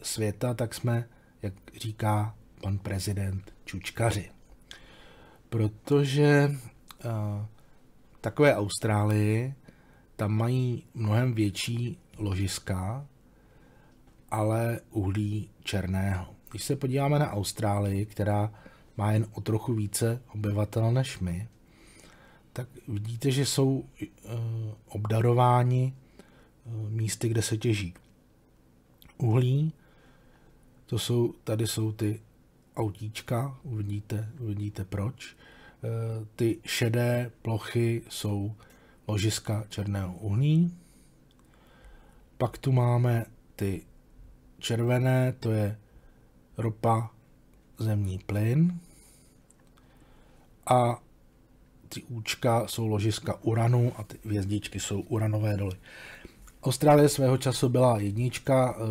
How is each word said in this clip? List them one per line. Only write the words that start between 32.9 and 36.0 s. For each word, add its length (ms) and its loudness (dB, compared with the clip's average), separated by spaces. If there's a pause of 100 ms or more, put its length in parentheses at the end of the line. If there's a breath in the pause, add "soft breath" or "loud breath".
uvidíte, 640 -6 (100)
uvidíte 460 -6
proč. 500 -8
Eh, 880 -8 (100)